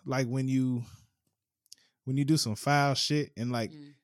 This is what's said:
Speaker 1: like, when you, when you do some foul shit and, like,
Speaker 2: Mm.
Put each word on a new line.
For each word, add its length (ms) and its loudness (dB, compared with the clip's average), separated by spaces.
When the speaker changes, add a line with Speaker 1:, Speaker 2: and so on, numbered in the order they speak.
Speaker 1:
like, 220 0
when 200 -2
you, 360 2
when 120 -2
you 80 2
do 120 4
some 180 -2
foul 380 2
shit 440 0
and, 140 -2
like, 200 -2
Speaker 2:
Mm. 220 -20